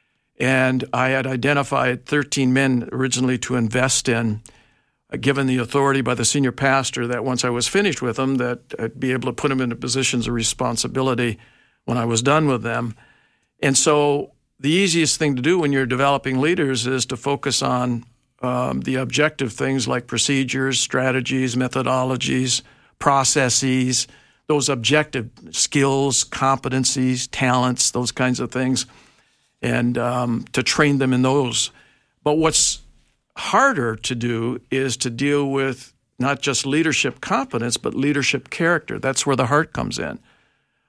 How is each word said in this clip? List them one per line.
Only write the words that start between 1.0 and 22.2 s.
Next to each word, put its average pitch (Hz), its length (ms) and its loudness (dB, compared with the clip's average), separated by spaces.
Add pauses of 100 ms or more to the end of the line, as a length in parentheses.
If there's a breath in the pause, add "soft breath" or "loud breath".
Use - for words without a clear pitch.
had 131 160 0
identified 131 800 0
thirteen 135 480 0
men 131 380 2
originally 127 460 0
to - 180 -4
invest 123 520 0
in, 113 340 0 (680 soft breath)
uh, - 60 -6
given 135 280 0
the 127 120 2
authority 135 420 2
by 127 140 0
the 120 100 -2
senior 135 280 2
pastor 131 540 0
that 120 180 -4
once 127 200 -2
I 127 60 0
was 120 180 0
finished 190 340 0
with 120 140 -2
them, 135 200 0
that 123 240 -2 (180)
I'd 113 200 -6
be 131 140 -2
able 127 140 -4
to 127 60 -2
put - 160 -2
them 135 120 0
into 120 160 -2
positions 123 500 -2
of 117 80 -2
responsibility 120 1040 -2 (460 soft breath)
when 120 120 -2
I 120 100 0
was 117 160 0
done 147 260 4
with 123 140 0
them. 117 340 -4 (640 soft breath)
And 135 180 2
so 147 540 2 (260)
the 143 120 -2
easiest 165 480 2
thing 147 180 2
to 127 60 -2
do 170 160 4
when 151 140 2
you're 135 140 2
developing 135 540 0
leaders 139 460 0
is 127 200 -2
to 143 100 -6
focus 139 460 -2
on, 123 420 -2 (360)
um, 127 400 -2
the 131 160 -4
objective 131 560 -2
things 135 340 -2
like 123 200 -2
procedures, 131 760 0
strategies, 131 760 0
methodologies, 127 1080 0 (360 soft breath)